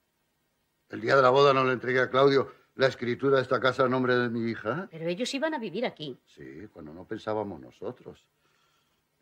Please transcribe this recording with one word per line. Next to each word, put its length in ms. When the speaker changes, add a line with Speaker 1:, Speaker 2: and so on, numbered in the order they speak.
Speaker 1:
El 120
día 140
de 60
la 80
boda 240
no 100
le 100
entregué 260
a 100
Claudio 420
la 120
escritura 500
de 60
esta 160
casa 260
a 40
nombre 260
de 140
mi 200
hija. 400
Speaker 2:
Pero 180
ellos 260
iban 200
a 60
vivir 260
aquí. 400
Speaker 1:
Sí, 480
cuando 200
no 120
pensábamos 540
nosotros. 640